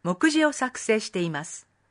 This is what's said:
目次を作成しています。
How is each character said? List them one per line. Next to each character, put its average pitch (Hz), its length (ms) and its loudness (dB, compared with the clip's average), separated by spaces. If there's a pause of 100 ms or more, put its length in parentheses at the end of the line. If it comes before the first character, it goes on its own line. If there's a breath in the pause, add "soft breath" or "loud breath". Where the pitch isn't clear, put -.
目 180 260 2
次 311 140 4
を 302 80 4
作 - 280 -4
成 220 200 2
し - 100 -6
て 180 120 -4
い 170 80 0
ま 151 160 -6
す。 - 220 -16 (240)